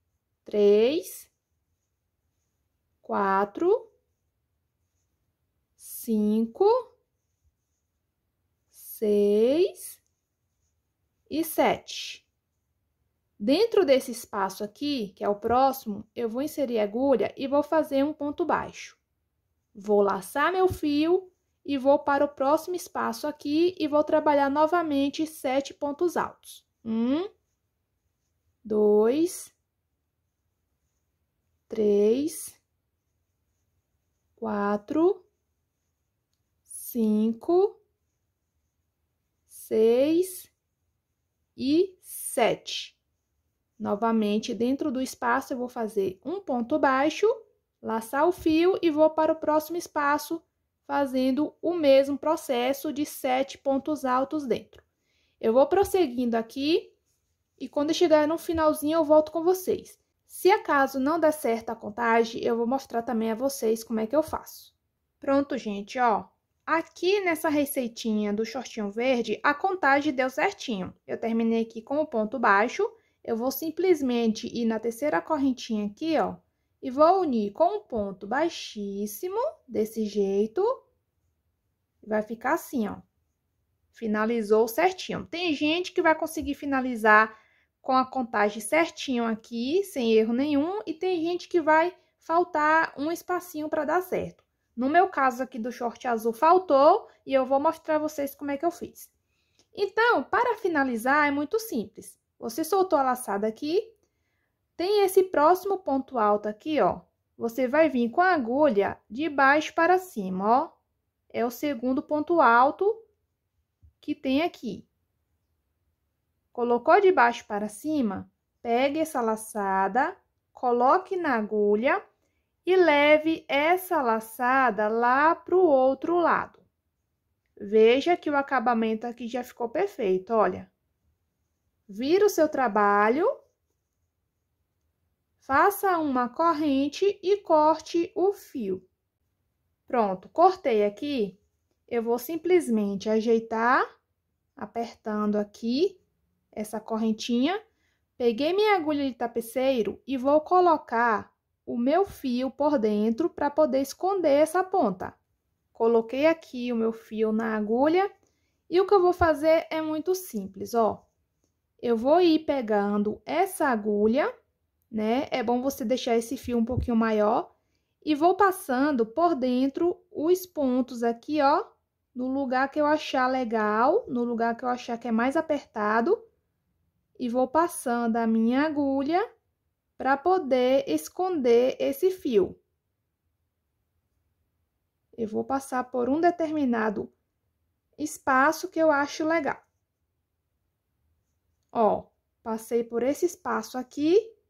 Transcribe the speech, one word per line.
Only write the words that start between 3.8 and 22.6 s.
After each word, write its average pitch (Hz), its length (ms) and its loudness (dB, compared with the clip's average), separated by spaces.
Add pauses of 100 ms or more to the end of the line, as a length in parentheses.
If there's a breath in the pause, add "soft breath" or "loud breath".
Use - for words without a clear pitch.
cinco, 226 920 -2 (2000)
seis 214 1300 0 (1300)
e 302 140 -4
sete. - 840 -2 (1120)
Dentro 359 460 2
desse 262 260 2
espaço 202 520 -6
aqui, 233 520 -6
que - 80 -10
é 196 60 -2
o 208 60 0
próximo, 233 800 0
eu 233 140 -4
vou 233 120 -6
inserir 269 380 -4
agulha 220 580 0
e 269 100 -6
vou 285 160 0
fazer 294 400 0
um 302 100 -2
ponto 294 320 -6
baixo. - 520 -6 (760)
Vou 208 280 0
laçar 196 500 0
meu 370 160 2
fio 320 640 0 (340)
e 285 120 -4
vou 277 200 4
para 285 260 0
o 285 60 0
próximo 311 460 -2